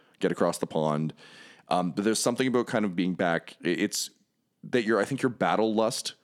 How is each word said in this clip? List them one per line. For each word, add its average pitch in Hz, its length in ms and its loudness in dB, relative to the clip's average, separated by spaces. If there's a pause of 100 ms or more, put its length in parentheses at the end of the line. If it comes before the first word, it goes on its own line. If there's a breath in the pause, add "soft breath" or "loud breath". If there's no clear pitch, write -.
(180 loud breath)
get 87 140 0
across 87 260 0
the - 80 -4
pond. 78 480 0 (540 loud breath)
Um, 90 240 0
but 101 120 -2
there's 110 160 2
something 127 280 0
about 120 180 2
kind 110 180 0
of 92 120 -2
being 90 180 0
back. 82 400 -2 (100)
I-, 78 40 0
it's 87 420 -2 (540)
that 123 200 0
you're, 107 160 2
I 104 40 2
think 135 180 -4
your 131 80 2
battle 98 420 2
lust, 107 520 -2